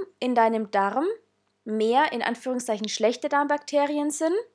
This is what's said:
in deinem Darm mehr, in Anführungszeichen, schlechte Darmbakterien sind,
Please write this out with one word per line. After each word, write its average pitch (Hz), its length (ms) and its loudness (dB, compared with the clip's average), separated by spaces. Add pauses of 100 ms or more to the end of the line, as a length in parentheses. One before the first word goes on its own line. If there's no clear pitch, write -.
(200)
in 254 140 0
deinem 226 360 2
Darm 208 360 0 (580)
mehr, 226 480 2
in 233 100 -4
Anführungszeichen, 240 680 -4
schlechte 240 400 0
Darmbakterien 294 840 0
sind, 320 240 0 (200)